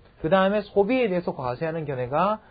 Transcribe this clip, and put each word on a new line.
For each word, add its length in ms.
그 100
다음에 320
소비에 460
대해서 260
과세하는 500
견해가 560